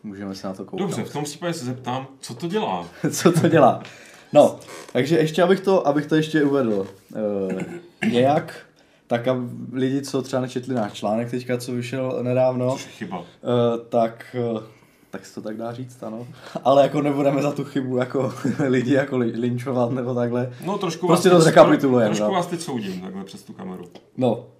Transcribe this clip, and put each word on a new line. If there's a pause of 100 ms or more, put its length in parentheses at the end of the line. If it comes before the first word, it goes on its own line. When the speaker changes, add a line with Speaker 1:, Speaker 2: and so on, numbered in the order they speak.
Speaker 1:
můžeme
se
na
to
kouknout.
Speaker 2:
Dobře,
v
tom
případě
se
zeptám, (120)
co
to
dělá? (120)
Speaker 1:
<laughs>
Co
to
dělá? (500)
No, (340)
takže
ještě,
abych
to,
abych
to
ještě
uvedl, (640)
eh, (460)
nějak, (520)
tak
a (360)
lidi,
co
třeba
nečetli
náš
článek
teďka,
co
vyšel
nedávno,
Speaker 2:
Což
je
chyba. (200)
Speaker 1:
eh, (100)
tak, (220)
eh, (460)
tak
se
to
tak
dá
říct,
ano. (360)
Ale
jako
nebudeme
za
tu
chybu
jako (160)
<laughs>
lidi
jako
li-,
linčovat
nebo
takhle. (120)
Speaker 2:
No,
trošku
Speaker 1:
Prostě
Speaker 2:
vás
Speaker 1:
to
Speaker 2:
teď,
Speaker 1:
zrekapitulujeme,
Speaker 2:
trošku
Speaker 1:
no.
Speaker 2:
vás
teď
soudím
takhle
přes
tu
kameru. (320)
Speaker 1:
No, (140)